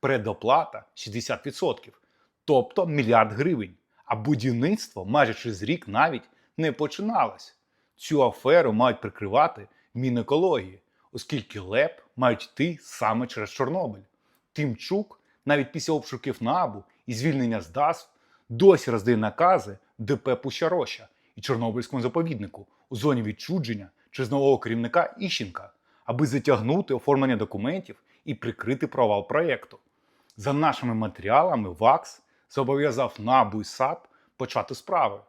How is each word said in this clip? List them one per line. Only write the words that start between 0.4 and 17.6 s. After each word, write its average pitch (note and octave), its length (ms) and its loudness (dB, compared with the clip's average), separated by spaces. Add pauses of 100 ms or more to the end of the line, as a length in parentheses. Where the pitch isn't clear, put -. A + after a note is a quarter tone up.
шістдесят - 520 -8
відсотків, - 540 -6 (480)
тобто D3+ 380 2
мільярд A#2 460 4
гривень. A2+ 420 -2 (300)
А A#2 120 -4
будівництво B2 880 -2
майже A2+ 300 2
через G2+ 280 -8
рік B2+ 260 -4
навіть B2+ 340 0 (340)
не D#3+ 160 0
починалось. D3+ 840 -4 (400)
Цю C#3+ 280 0
аферу B2+ 480 4
мають A#2 280 2
прикривати G#2 680 -2 (260)
Мінекології, B2 840 0 (320)
оскільки A#2 480 -8
леп A#2+ 400 -2 (160)
мають B2 280 2
йти D#3+ 380 -4
саме A2+ 440 -2
через G#2+ 240 -8
Чорнобиль. C3 500 -4 (520)
Тимчук D3+ 680 -4 (260)
навіть C#3+ 260 2
після D#3+ 220 -4
обшуків C3 460 -6
набу A#2 440 -2 (220)
і B2 80 -6
звільнення A#2+ 460 0